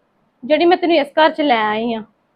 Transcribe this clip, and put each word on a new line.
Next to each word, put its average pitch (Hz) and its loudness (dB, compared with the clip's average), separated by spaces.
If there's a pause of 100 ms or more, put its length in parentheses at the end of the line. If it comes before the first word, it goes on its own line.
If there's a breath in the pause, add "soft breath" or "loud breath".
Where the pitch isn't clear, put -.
(420)
ਜਿਹੜੀ 294 0
ਮੈਂ 359 4
ਤੈਨੂੰ 339 0
ਇਸ 277 0
ਘਰ 311 2
'ਚ 311 -6
ਲੈ 262 0
ਆਈ 220 -4
ਆ। 220 -10 (340)